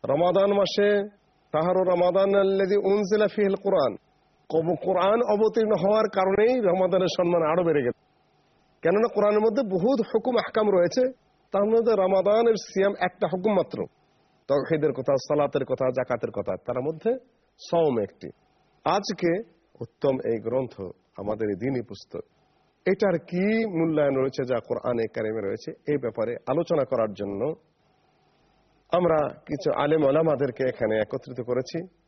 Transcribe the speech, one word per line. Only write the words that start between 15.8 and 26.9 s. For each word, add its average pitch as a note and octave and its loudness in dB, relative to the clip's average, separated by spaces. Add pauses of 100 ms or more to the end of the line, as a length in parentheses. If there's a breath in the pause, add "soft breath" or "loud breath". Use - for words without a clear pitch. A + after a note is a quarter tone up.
যাকাতের B2 -2
কথা, G2 -4 (100)
তার B2 -4
মধ্যে E3 -4 (520)
সওম D#3 2
একটি। G2 -6 (560)
আজকে F#3 -2 (380)
উত্তম C3 -2
এই A2+ -2
গ্রন্থ, A#2 -6 (360)
আমাদের G#2 -6
এই G2 -2
দ্বীনি B2 -4
পুস্তক, - -14 (680)
এটার F#3+ 0
কি G#3+ -2
মূল্যায়ন D#3 0
রয়েছে C3+ -2
যা B2 -2
কোরআনে A#2 -2
কারিমে A2 -6
রয়েছে, G#2+ -8
এই D3 0
ব্যাপারে A#2 -4 (100)
আলোচনা D3+ 0
করার A2+ 0